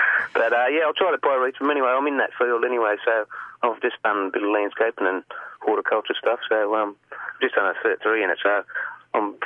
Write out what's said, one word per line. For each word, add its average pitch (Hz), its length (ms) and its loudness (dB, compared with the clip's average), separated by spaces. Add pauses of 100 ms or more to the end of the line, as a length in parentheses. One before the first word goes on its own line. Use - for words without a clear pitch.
(340)
But, 113 180 2
uh, 120 160 4
yeah, 151 180 2
I'll 151 80 0
try 185 180 2
to 143 60 2
pyrethrum 135 540 0
anyway. 139 180 2
I'm 131 180 2
in 143 100 0
that 117 200 0
field 120 280 2
anyway, 117 300 2 (100)
so 113 200 2 (380)
I've 117 180 -2
just 123 220 0
done 104 240 0
a - 40 -6
bit 104 120 -2
of 104 60 0
landscaping 104 580 0
and 92 160 -2 (380)
horticulture 107 580 0
stuff. 117 200 0 (100)
So, 107 260 2
um, 104 200 -2 (160)
I've - 300 -12
just 131 140 0
done 98 180 2
a - 140 -2
cert - 140 0
three 110 220 2
in 95 60 2
it, - 140 0
so 101 200 2 (500)
I'm 104 220 -2 (100)